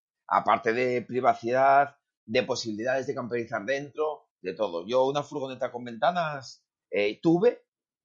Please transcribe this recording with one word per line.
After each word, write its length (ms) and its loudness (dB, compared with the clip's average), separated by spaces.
Aparte 460 2
de 300 0
privacidad, 920 2
de 180 2
posibilidades 640 -4
de 80 -4
camperizar 480 -6
dentro, 680 -4
de 140 -6
todo. 300 -4
Yo 200 2
una 180 -2
furgoneta 480 -8
con 140 -10
ventanas, 800 -4
eh, 320 0
tuve, 420 2